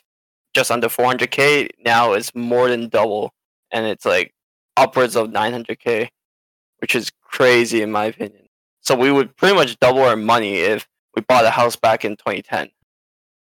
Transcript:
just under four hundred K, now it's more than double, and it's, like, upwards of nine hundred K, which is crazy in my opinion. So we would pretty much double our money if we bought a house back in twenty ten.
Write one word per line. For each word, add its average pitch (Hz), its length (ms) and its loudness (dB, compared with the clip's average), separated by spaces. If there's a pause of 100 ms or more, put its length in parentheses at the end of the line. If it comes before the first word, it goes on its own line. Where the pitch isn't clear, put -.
(560)
just 127 160 0
under 117 180 -2
four 123 160 -2
hundred 123 240 -2
K, 143 400 0 (160)
now 117 280 2
it's 110 200 -4
more 120 360 0
than 117 200 -4
double, 104 460 -2 (360)
and 113 140 -4
it's, 101 180 -6
like, 92 300 -2 (420)
upwards 127 400 2
of 113 140 0
nine 107 220 -2
hundred 117 280 -10
K, 117 300 -2 (720)
which - 160 -6
is 110 160 -6 (100)
crazy 120 600 2
in 107 80 -6
my 104 140 -2
opinion. 104 420 -10 (340)
So 139 140 0
we 131 160 2
would 135 260 0
pretty 190 160 2
much 139 260 0
double 131 220 4
our 123 140 4
money 107 400 0
if 98 320 -2 (280)
we 110 60 -4
bought 123 240 4
a 113 60 4
house 120 240 0
back 113 280 0
in 107 120 -4
twenty 104 260 -6
ten. - 300 -8 (760)